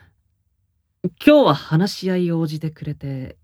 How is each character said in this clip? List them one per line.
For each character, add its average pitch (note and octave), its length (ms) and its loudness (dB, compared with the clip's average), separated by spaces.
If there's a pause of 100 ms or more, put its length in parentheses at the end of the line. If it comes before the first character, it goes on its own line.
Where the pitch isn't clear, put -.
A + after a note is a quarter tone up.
(1300)
今 D4 180 8
日 - 20 4
は D3+ 100 4
話 E3 380 -2
し F#3 180 -6
合 F#3 60 -2
い F3 140 -2
応 E3 140 -2
じ D#3 140 -8
て D#3 120 -6
く D#3 120 -18
れ D3 100 -8
て C3+ 500 -12